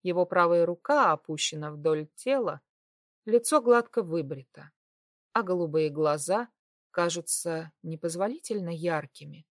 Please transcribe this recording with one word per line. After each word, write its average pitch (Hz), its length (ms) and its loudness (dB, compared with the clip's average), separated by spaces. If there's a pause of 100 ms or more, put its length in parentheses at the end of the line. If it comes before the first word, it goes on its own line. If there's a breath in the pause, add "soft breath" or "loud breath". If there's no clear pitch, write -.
Его 180 240 2
правая 170 380 4
рука 185 480 2
опущена 151 600 -4
вдоль 151 420 -2
тела, 240 460 -2 (680)
лицо 233 320 4
гладко 240 420 2
выбрито, 147 680 -8 (640)
а 180 100 0
голубые 160 480 0
глаза 156 580 0 (420)
кажутся 165 840 -4 (100)
непозволительно 175 880 -6
яркими 160 760 -6 (120)